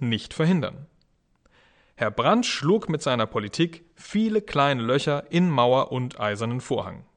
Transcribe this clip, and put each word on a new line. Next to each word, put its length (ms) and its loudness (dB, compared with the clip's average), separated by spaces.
nicht 340 -2
verhindern. 520 0
Herr 160 0
Brandt 360 2
schlug 420 0
mit 120 -2
seiner 260 0
Politik 580 -4
viele 480 -2
kleine 400 0
Löcher 480 0
in 180 4
Mauer 440 2
und 260 -6
Eisernen 420 -2
Vorhang. 460 -6